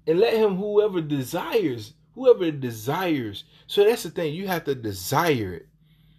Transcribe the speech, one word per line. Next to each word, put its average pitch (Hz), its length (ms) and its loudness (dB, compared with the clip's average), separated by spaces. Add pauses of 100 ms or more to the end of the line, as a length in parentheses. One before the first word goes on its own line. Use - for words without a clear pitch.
And 165 120 4
let 226 140 4
him, 214 220 2
whoever 208 460 0
desires," 147 920 -4 (200)
whoever 220 360 4
desires. 131 960 -4 (240)
So 202 160 2
that's 233 200 2
the 170 60 -10
thing. 156 240 -4
You 190 140 -8
have 170 160 -2
to 143 100 -2
desire 113 800 -2
it. 82 140 -16 (520)